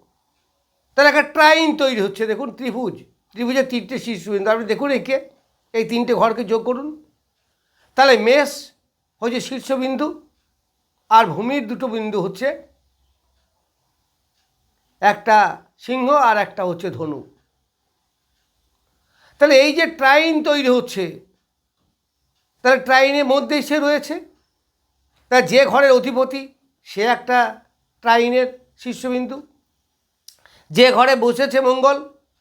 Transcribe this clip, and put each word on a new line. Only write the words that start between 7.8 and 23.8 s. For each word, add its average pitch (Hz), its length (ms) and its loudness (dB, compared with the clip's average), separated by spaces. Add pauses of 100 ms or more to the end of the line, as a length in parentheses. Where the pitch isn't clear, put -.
তাহলে 262 220 6
মেষ 254 540 0 (500)
হচ্ছে 240 180 -4
শীর্ষবিন্দু, 269 880 -6 (800)
আর 226 160 6
ভূমির 220 420 -4
দুটো 247 200 -8
বিন্দু 214 340 -6
হচ্ছে, 269 460 -6 (2250)
একটা 208 640 0 (140)
সিংহ 254 360 -4
আর 240 240 2
একটা 196 260 -6
হচ্ছে 175 260 -6
ধনু। 147 340 -10 (2250)
তাহলে 285 220 6
এই 294 120 2
যে 330 120 0
ট্রাইন 311 580 2
তৈরি 294 260 0
হচ্ছে, 190 560 -4 (1400)
তাহলে 254 180 4
ট্রাইনের 269 460 2
মধ্যেই 269 360 0
সে 294 180 -2
রয়েছে। 285 360 -2 (1160)